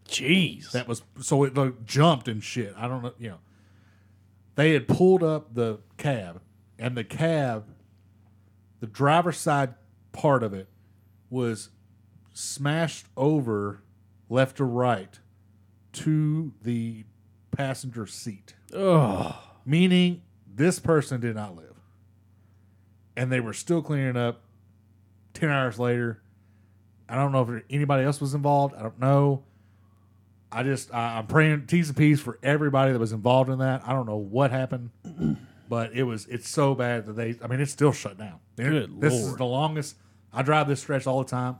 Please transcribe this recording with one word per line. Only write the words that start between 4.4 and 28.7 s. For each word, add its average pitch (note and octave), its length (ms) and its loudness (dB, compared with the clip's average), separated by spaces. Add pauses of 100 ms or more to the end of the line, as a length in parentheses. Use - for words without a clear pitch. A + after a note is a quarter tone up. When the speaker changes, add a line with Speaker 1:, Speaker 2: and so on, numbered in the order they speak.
Speaker 2:
They D#3 180 4
had C3+ 160 0
pulled F3+ 340 4
up D#3 320 -2
the A2+ 260 -2 (180)
cab, G2 420 -6 (380)
and B2 180 -6
the A2 80 -6
cab, C#3 640 -2 (1120)
the A#2 60 -8
driver's D3+ 500 2
side C#3+ 380 -2 (380)
part C3+ 300 2
of G2+ 120 -6
it F#2+ 140 -12 (600)
was A#2+ 420 -6 (640)
smashed D3+ 720 -4 (120)
over A#2 680 -2 (480)
left B2+ 280 2
to C#3 60 0
right A#2+ 540 -2 (760)
to D#3 600 -2 (100)
the A2+ 420 -6 (460)
passenger B2+ 560 -6
seat. - 480 -14 (200)
Speaker 1:
Ugh. D3 600 2 (300)
Speaker 2:
Meaning F3 580 4 (320)
this E3+ 240 2
person C#3 420 2
did A#2 140 -4
not G#2 220 -10
live. - 180 -20 (1400)
And B2+ 160 -2
they B2+ 80 2
were A2 120 -6
still E3+ 300 -2
cleaning C3+ 340 -2
up A#2+ 260 -2 (920)
ten D#3 160 -2
hours B2+ 280 0
later. A#2+ 440 -2 (840)
I A#2+ 80 -10
don't C#3 160 2
know C3 100 4
if A2+ 280 -4
anybody C#3 340 2
else C#3+ 160 0
was C#3 140 -4
involved. C#3+ 400 2